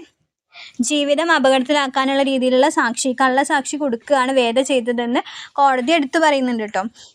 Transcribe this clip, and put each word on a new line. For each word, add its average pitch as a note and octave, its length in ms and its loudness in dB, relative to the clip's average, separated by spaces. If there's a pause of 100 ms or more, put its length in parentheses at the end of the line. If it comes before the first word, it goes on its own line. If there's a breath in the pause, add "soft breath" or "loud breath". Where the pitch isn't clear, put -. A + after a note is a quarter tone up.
(800 loud breath)
ജീവിതം C#4+ 500 0
അപകടത്തിലാക്കാനുള്ള C4+ 920 2
രീതിയിലുള്ള C4 480 2
സാക്ഷി, B3+ 440 -2
കള്ളസാക്ഷി C4+ 600 0
കൊടുക്കുകയാണ് C4+ 560 -2
വേദ A#3+ 280 2
ചെയ്തതെന്ന് A#3+ 600 0 (320 loud breath)
കോടതി C4+ 400 2
എടുത്തു D#4+ 260 0
പറയുന്നുണ്ട് C4 460 0
ട്ടോ. G3+ 180 -4 (320 loud breath)